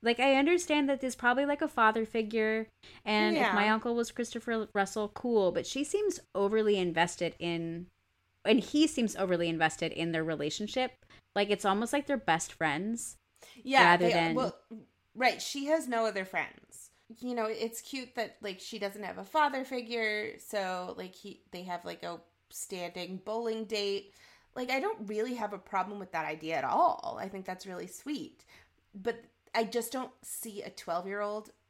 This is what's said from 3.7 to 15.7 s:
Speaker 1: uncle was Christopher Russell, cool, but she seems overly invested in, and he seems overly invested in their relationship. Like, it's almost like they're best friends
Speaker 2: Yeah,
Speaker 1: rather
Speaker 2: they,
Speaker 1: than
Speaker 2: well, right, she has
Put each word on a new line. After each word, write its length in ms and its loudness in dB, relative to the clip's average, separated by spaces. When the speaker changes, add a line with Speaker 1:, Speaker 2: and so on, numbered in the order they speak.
Speaker 1:
uncle 220 0
was 160 -2
Christopher 640 -4
Russell, 360 0
cool, 420 4
but 160 -2
she 160 -2
seems 380 0
overly 440 4
invested 600 0
in, 500 -4
and 160 6
he 260 4
seems 300 -2
overly 320 2
invested 420 0
in 220 -4
their 100 0
relationship. 680 -4
Like, 140 2
it's 160 0
almost 260 2
like 160 0
they're 80 2
best 380 0
friends 640 -2
Speaker 2:
Yeah, 220 6
Speaker 1:
rather 240 8
Speaker 2:
they, 60 4
Speaker 1:
than 220 4
Speaker 2:
well, 220 0
right, 260 2
she 240 -6
has 240 2